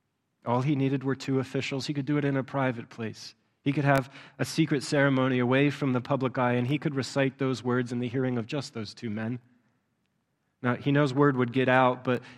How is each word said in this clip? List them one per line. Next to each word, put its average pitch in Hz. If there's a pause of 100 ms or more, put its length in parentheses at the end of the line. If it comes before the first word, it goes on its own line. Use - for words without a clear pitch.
(460)
All 120
he 147
needed 135
were 135
two 135
officials. 135
He 151
could 139
do 147
it 139
in 139
a 131
private 127
place. - (300)
He 143
could 139
have 135 (240)
a 131
secret 156
ceremony 131
away 131
from 139
the 123
public 127
eye, 123
and 123
he 147
could 147
recite 135
those 131
words 123
in 123
the 123
hearing 127
of 113
just 143
those 107
two 120
men. 110 (1200)
Now, 123
he 120
knows 143
word 139
would 123
get 127
out, 127
but 123 (160)